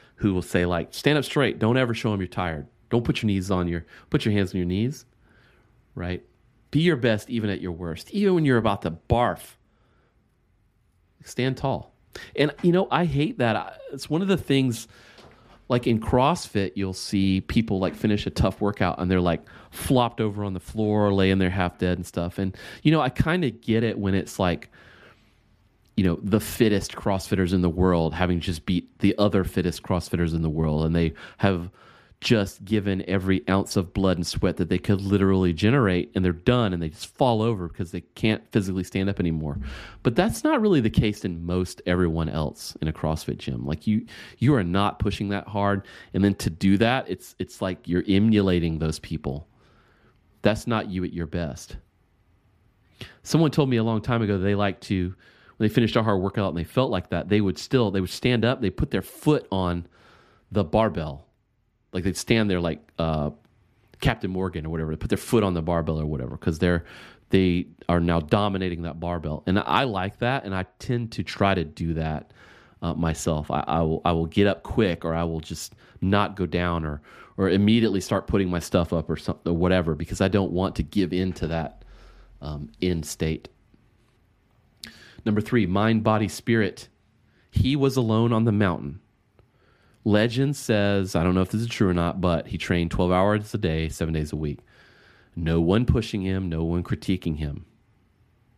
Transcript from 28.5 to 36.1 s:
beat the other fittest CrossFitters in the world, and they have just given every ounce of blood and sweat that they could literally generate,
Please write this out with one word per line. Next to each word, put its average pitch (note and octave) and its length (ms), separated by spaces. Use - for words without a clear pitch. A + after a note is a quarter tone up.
beat - 320
the G2 180
other G2+ 280
fittest F2 380
CrossFitters E2+ 520
in E2 80
the D#2+ 80
world, D#2 340
and E2 100
they E2 200
have F2+ 320
just G#2+ 460
given G2 420
every F#2+ 400
ounce F#2+ 280
of F2 180
blood F#2+ 240
and F2 80
sweat - 320
that E2+ 100
they F2+ 100
could G2 220
literally F#2+ 540
generate, G2+ 600